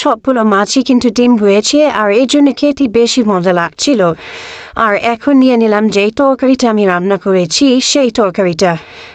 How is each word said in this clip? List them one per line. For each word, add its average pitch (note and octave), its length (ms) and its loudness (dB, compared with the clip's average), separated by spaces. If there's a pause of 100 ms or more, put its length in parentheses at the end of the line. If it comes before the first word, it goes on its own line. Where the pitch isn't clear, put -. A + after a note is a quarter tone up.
সবগুলো B3+ 400 0
মাছই G#3 460 0
কিন্তু B3 180 2 (100)
ডিম B3 200 4
হয়েছে, G#3 420 2 (220)
আর G#3 100 0
এই A#3+ 220 2
জন্য C#4+ 140 4 (120)
খেতে C#4+ 260 0 (140)
বেশি A#3+ 220 0 (100)
মজা F3+ 220 0
লাগছিল। F3 480 -2 (720)
আর A3 180 0 (200)
এখন B3+ 280 -2
নিয়ে B3+ 160 2
নিলাম G#3+ 320 0
যেই G3+ 220 0
তরকারিটা C4 580 0
আমি G#3+ 160 0
রান্না F#3 320 -2
করেছি F#3 480 0 (160)
সেই C4 300 0
তরকারিটা। F#3 600 0 (440)